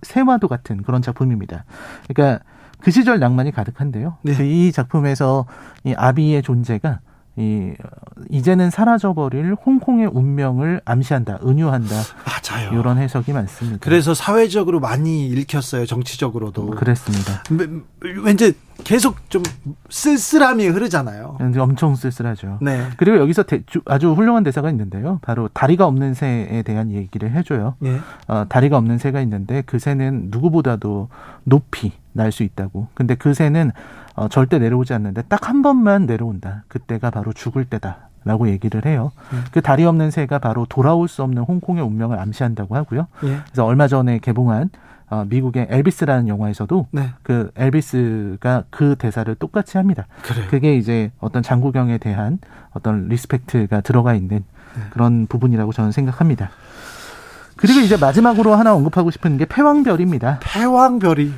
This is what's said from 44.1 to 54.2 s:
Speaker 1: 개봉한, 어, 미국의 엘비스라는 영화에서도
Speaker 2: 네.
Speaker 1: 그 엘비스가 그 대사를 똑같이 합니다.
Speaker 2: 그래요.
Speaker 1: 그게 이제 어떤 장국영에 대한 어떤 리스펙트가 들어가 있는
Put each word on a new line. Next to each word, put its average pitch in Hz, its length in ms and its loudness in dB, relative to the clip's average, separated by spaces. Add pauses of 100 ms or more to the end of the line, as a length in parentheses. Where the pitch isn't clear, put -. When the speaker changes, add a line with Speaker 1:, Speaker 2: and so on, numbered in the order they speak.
Speaker 1:
개봉한, 120 500 0 (400)
어, 107 180 -4
미국의 123 420 -2
엘비스라는 135 600 0
영화에서도 104 640 -2
Speaker 2:
네. 139 180 -4 (140)
Speaker 1:
그 117 340 -2
엘비스가 123 1120 -2
그 143 280 2
대사를 110 380 -2
똑같이 - 420 -4
합니다. 185 280 0 (180)
Speaker 2:
그래요. 110 260 -6
Speaker 1:
그게 139 280 2
이제 113 420 0
어떤 117 240 -2
장국영에 123 540 0
대한 110 420 -4 (320)
어떤 107 380 -2
리스펙트가 117 720 -2
들어가 120 320 2
있는 98 300 -2 (320)